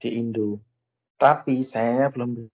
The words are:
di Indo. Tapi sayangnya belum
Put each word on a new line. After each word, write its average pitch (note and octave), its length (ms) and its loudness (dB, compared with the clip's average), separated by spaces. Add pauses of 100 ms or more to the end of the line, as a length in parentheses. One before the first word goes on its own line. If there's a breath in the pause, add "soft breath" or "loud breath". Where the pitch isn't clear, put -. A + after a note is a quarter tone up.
di A#2 160 -4
Indo. A2 400 -4 (600)
Tapi C3+ 500 2
sayangnya A#2+ 400 0
belum A#2+ 440 -8